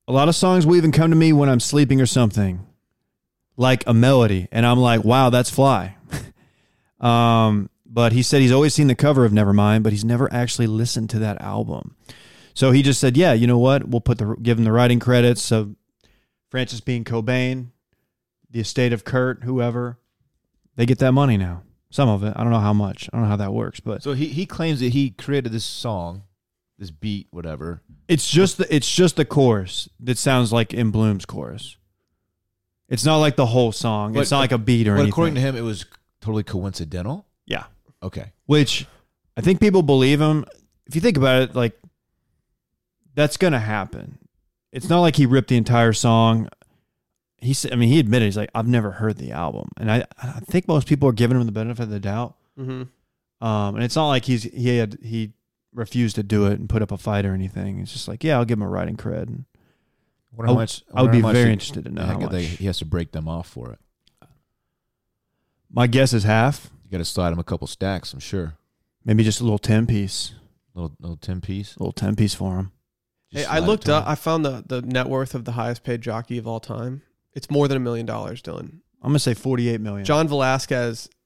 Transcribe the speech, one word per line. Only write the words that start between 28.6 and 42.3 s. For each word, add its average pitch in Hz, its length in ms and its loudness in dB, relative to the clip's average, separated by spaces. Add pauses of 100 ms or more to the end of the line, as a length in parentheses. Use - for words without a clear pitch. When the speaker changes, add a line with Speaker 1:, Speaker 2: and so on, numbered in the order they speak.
Speaker 1:
it's 143 160 0
just 180 260 2
the 156 100 2
chorus 110 640 0 (120)
that 120 160 -2
sounds 123 360 2
like 117 200 0
In 117 180 0
Bloom's 107 360 0
chorus. - 500 -14 (1120)
It's 117 160 -4
not 156 140 4
like 151 180 4
the 135 100 4
whole 117 260 2
song. 107 420 -2
Speaker 2:
But 143 60 0
Speaker 1:
It's 139 100 0
not 139 100 2
like 131 120 0
a 123 60 0
beat 113 300 2
or 104 40 2
Speaker 2:
but 101 80 4
Speaker 1:
anything. 104 120 2
Speaker 2:
according 165 220 0
to 127 60 -2
him, 135 160 -2
it 117 40 -6
was 110 240 -8 (360)
totally 107 220 -4
coincidental? 95 840 -8 (200)
Speaker 1:
Yeah. - 180 -8 (380)
Speaker 2:
Okay. 98 300 -12 (140)
Speaker 1:
Which 147 400 2 (500)
I 120 60 -6
think 180 180 2
people 190 220 4
believe 139 380 4
him. 156 260 2 (400)
If - 80 -18
you 160 80 -2
think 220 160 2
about 131 240 4
it, 120 120 -4
like, 120 240 -2 (1400)